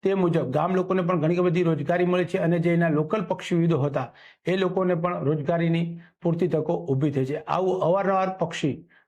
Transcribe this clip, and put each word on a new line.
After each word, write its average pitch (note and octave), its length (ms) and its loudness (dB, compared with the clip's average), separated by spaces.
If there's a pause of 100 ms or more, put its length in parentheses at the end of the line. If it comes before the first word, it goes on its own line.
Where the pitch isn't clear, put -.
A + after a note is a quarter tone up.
તે G3 100 2
મુજબ E3+ 380 0
ગામ E3 240 0
લોકોને F#3 260 0
પણ F3 200 0
ઘણી E3+ 180 0
બધી F3+ 240 2
રોજગારી E3 420 0
મળી F3+ 200 2
છે F3 120 -4
અને E3+ 220 2
જે E3+ 140 2
એના E3+ 160 2
લોકલ D#3 320 0
પક્ષીવિદો E3+ 600 0
હતા C#3 320 -2 (320)
એ F3 100 0
લોકોને F#3 400 0
પણ F3 280 -2
રોજગારીની E3 760 0 (220)
પૂરતી E3+ 260 0
તકો E3 380 -2
ઊભી C#3 260 0
થઈ C3+ 140 0
છે. D3 120 -4
આવું F#3 440 -2
અવારનવાર F#3 560 0
પક્ષી D#3+ 500 -4 (200)